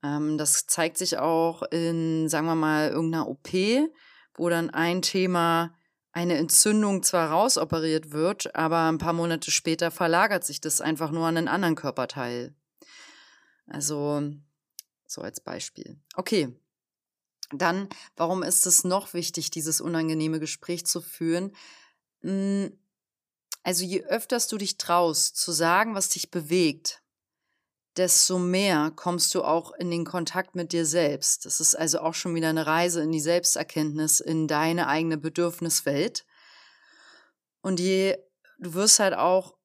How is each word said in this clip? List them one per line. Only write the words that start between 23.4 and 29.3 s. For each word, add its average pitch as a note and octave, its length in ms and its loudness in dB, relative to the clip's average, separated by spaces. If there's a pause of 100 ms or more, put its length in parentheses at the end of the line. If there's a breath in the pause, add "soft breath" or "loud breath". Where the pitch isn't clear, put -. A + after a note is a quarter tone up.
also F3+ 220 -2
je F3+ 180 -2
öfters A3+ 440 -2
du A3 100 -6
dich G3 200 -6
traust, F3 600 2
zu - 140 -2
sagen, F3 420 2
was G3 160 -2
dich - 220 -4
bewegt, D#3+ 720 0 (920)
desto F3+ 420 4
mehr F3+ 560 2
kommst F3 400 -2